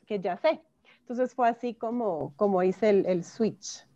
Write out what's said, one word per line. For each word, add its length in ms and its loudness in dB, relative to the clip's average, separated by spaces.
que 140 -4
ya 160 -4
sé". 240 0
Entonces 340 -4
fue 140 2
así 260 -4
como, 640 -4
como 260 2
hice 280 2
el, 160 4
el 180 0
switch. 720 -6